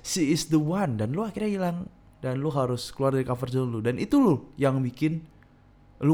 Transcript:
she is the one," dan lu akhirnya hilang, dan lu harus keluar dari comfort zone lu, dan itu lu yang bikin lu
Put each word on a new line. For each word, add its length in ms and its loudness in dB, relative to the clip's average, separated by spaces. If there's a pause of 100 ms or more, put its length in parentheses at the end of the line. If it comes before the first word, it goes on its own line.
she 240 0
is 240 0
the 80 6
one," 400 -2
dan 160 -2
lu 80 -2
akhirnya 240 -4
hilang, 400 -4 (320)
dan 240 -4
lu 80 -2
harus 400 -2
keluar 240 0
dari 80 0
comfort 240 -4
zone 240 -2
lu, 80 -4
dan 160 0
itu 240 2
lu 400 2
yang 240 2
bikin 400 -2 (800)
lu 100 6